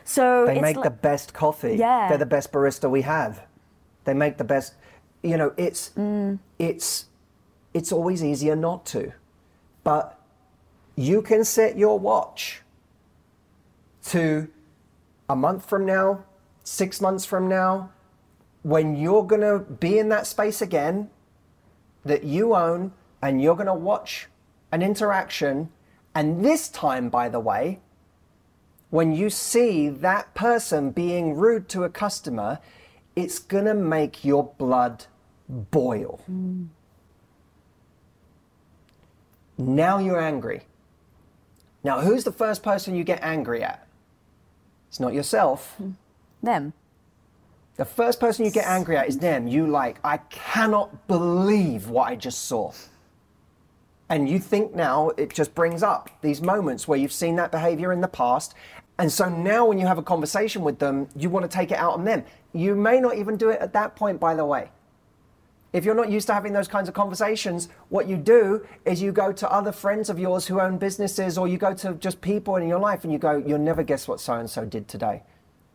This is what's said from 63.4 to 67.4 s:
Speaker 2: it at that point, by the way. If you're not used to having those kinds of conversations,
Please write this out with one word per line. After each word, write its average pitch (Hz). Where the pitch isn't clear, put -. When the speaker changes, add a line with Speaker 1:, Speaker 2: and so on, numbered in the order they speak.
Speaker 2:
it 214
at -
that 208
point, 202
by 165
the 156
way. 135
If 175
you're 220
not 226
used 208
to 214
having 202
those 202
kinds 196
of 185
conversations, 202